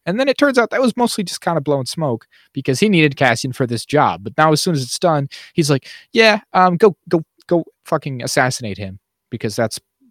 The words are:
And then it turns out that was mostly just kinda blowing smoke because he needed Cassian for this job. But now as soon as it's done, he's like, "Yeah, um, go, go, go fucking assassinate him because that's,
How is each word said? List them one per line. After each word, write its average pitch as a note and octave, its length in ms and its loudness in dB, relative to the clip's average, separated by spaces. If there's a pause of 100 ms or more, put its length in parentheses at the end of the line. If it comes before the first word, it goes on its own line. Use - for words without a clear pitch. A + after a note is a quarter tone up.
And F#3+ 140 -4
then C4+ 80 0
it C4 100 0
turns C4+ 220 2
out A3+ 100 0
that - 120 -4
was B3 140 0
mostly A#3 280 -2
just - 180 -10
kinda E3+ 180 -2
blowing C#3 280 -2
smoke C#3 400 -4 (260)
because C3 260 -2
he G#3 80 2
needed D#3 300 4
Cassian B2+ 340 2
for C3 140 -2
this A#2 180 -4
job. G#2 400 0
But G#2+ 140 -12
now D#3 140 4
as D3+ 100 2
soon F3 140 -2
as C3+ 80 -4
it's - 160 -10
done, D3 280 0 (280)
he's D3+ 160 0
like, C3+ 160 -2 (260)
"Yeah, G#3+ 280 4 (120)
um, F#3 240 4
go, G3+ 180 4 (140)
go, D#3+ 140 0 (240)
go E3+ 180 0 (200)
fucking C#3 360 -4
assassinate B2+ 560 -2
him F#2+ 220 -12 (320)
because A2+ 240 -6
that's, A2+ 240 -2 (320)